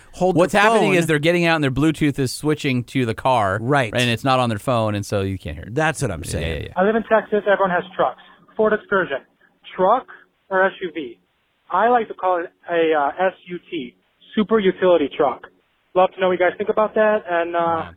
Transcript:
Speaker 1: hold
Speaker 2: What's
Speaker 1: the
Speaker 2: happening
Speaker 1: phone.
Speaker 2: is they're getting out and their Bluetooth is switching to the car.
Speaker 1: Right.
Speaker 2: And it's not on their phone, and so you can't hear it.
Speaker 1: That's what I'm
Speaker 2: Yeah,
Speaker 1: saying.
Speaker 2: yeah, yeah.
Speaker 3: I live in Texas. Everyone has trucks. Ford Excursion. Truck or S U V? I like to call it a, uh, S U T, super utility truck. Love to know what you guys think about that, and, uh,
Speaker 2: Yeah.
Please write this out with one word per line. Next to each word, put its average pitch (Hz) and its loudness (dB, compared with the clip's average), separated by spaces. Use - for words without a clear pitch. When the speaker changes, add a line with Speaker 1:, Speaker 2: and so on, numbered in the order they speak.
Speaker 1:
hold 180 0
Speaker 2:
What's 170 4
Speaker 1:
the 202 2
Speaker 2:
happening 214 4
Speaker 1:
phone. 185 4
Speaker 2:
is 151 2
they're 156 2
getting 170 2
out 165 4
and 156 0
their 135 2
Bluetooth 143 0
is 131 -2
switching 143 -2
to 131 -2
the 113 -4
car. 107 0
Speaker 1:
Right. 123 0
Speaker 2:
And 123 2
it's 117 -2
not 131 2
on 120 0
their 104 -4
phone, 113 0
and 101 -4
so 101 -2
you 98 -4
can't 73 -10
hear - -16
it. 104 -14
Speaker 1:
That's 156 -2
what 120 -2
I'm 80 -8
Speaker 2:
Yeah, - -10
Speaker 1:
saying. 82 -4
Speaker 2:
yeah, - -12
yeah. - -16
Speaker 3:
I 185 0
live 214 0
in 220 -2
Texas. 208 -2
Everyone 196 2
has 175 -2
trucks. 147 -2
Ford 214 2
Excursion. 180 -2
Truck 202 2
or 190 2
S 190 0
U 175 -8
V? 127 -10
I 190 2
like 240 2
to 196 -12
call 185 -2
it - -12
a, 165 2
uh, 156 0
S 180 0
U 175 -10
T, 135 -10
super 220 0
utility 180 2
truck. 127 -2
Love 185 4
to - -16
know 190 2
what 185 2
you 180 -2
guys 180 2
think 208 -4
about 214 -2
that, 214 2
and, 170 -2
uh, 170 0
Speaker 2:
Yeah. 165 -2